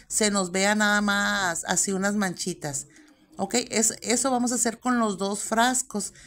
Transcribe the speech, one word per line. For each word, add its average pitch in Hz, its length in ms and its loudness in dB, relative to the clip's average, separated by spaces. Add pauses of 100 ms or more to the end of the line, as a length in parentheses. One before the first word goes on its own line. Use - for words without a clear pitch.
se 214 220 2
nos 196 220 0
vea 196 240 2
nada 208 260 2
más 202 640 0
así 185 260 0
unas 196 220 0
manchitas. 175 720 -4 (500)
Ok, 196 200 -4 (160)
es, 226 300 2
eso 247 280 0
vamos 247 220 2
a 254 40 0
hacer 226 240 -2
con 247 200 0
los 208 180 0
dos 196 220 -2
frascos. 233 720 0 (140)